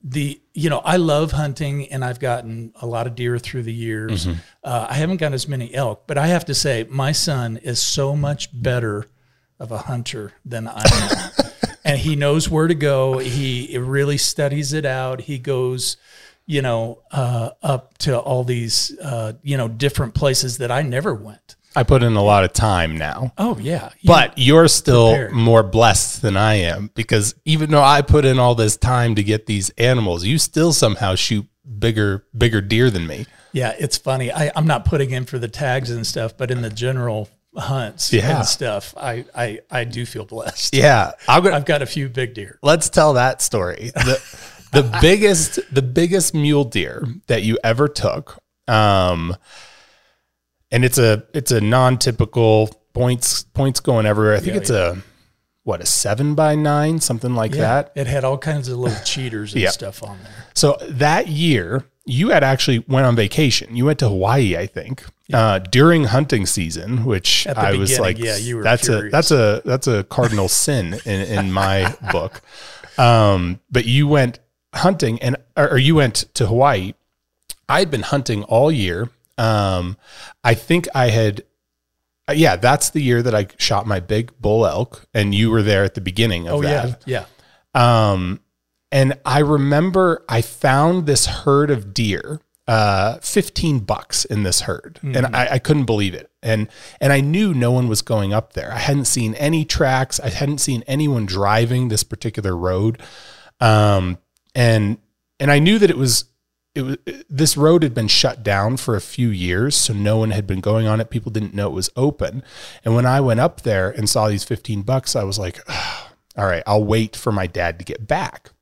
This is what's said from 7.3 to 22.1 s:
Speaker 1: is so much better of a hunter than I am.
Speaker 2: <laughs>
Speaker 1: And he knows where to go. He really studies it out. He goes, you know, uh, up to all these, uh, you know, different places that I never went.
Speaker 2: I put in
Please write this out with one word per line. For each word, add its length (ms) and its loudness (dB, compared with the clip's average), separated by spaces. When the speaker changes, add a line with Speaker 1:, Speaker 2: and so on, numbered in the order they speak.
Speaker 1:
is 260 -6
so 320 -2
much 380 -4
better 540 -4
of 140 -12
a 60 -8
hunter 540 -10
than 240 -10
I 180 -10
am. 440 0
Speaker 2:
<laughs> 60 -18
Speaker 1:
And 160 0
he 160 -2
knows 340 0
where 160 0
to 80 2
go. 440 0
He 600 -6
really 400 -2
studies 540 -2
it 120 -4
out. 360 -6
He 180 -10
goes, 580 -4
you 160 -2
know, 420 -4
uh, 380 -2
up 360 -6
to 200 -2
all 240 -2
these, 560 -4
uh, 360 -8
you 120 -4
know, 120 -4
different 440 -4
places 460 -2
that 140 -4
I 100 0
never 320 -4
went. 400 -18
Speaker 2:
I 80 2
put 180 6
in 140 4